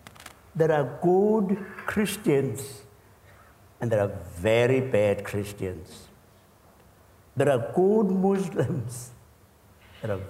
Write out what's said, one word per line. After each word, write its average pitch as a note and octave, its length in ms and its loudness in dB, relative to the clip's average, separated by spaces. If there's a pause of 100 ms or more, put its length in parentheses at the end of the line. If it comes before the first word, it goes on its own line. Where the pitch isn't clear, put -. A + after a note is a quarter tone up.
(560)
There D#3+ 160 2
are C#3+ 320 0
good G3 540 2 (280)
Christians C#3 1000 -2 (960)
and A#2+ 120 -4
there G#2 80 4
are G2+ 140 0 (240)
very A#2 420 4
bad G#2 440 2
Christians. F#2+ 840 -8 (1300)
There C#3 160 2
are A#2+ 240 -2
good G3 340 4
Muslims. F#3 1000 -2 (920)
There A2 100 -6
are F#2+ 180 -4